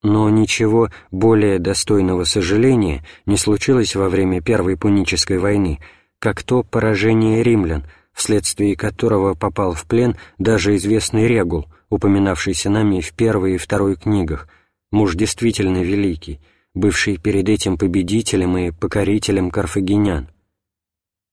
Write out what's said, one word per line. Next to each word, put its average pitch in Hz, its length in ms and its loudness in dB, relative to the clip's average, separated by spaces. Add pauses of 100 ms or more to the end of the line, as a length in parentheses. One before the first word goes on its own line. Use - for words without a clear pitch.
Но 107 240 4
ничего 110 640 2 (200)
более 104 480 2
достойного 92 640 0
сожаления 101 760 2 (220)
не 98 140 0
случилось 107 580 0
во 98 140 0
время 92 320 0
Первой 95 340 0
Пунической 98 640 0
войны, 95 400 0 (400)
как 104 240 -4
то 123 200 0
поражение 110 800 0
римлян, 90 420 0 (280)
вследствие 101 640 -2
которого 101 560 0
попал 95 400 -4
в 78 140 -10
плен 120 300 0 (200)
даже 101 400 2
известный 107 500 0
Регул, 87 420 0 (200)
упоминавшийся 98 800 0
нами 101 320 0
в - 140 -10
первой 101 400 0
и - 20 -2
второй 98 400 -2
книгах, 82 500 -2 (460)
муж 104 220 2
действительно 101 680 -2
великий, 87 560 -4 (360)
бывший 98 420 0
перед 98 320 -2
этим 98 300 0
победителем 92 800 0
и 87 140 -2
покорителем 98 760 -2
карфагенян. 98 800 0 (1040)